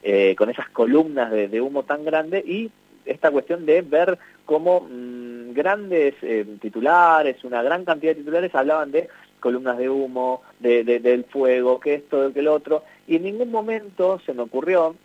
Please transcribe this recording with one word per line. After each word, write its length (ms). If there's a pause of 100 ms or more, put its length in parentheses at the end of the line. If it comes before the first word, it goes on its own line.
eh, 360
con 120
esas 200
columnas 600
de, 160
de 140
humo 220
tan 200
grande, 420
y 260 (340)
esta 240
cuestión 360
de 180
ver 340 (280)
cómo, 440
mm, 640
grandes, 720
eh, 220 (140)
titulares, 840
una 180
gran 240
cantidad 280
de 80
titulares 340
hablaban 360
de 160 (320)
columnas 380
de 120
humo, 520 (180)
de, 240
de, 160
del 260
fuego, 540
que 140
esto, 400
que 80
lo 120
otro, 300 (240)
y 100
en 60
ningún 280
momento 760
se 80
me 80
ocurrió 640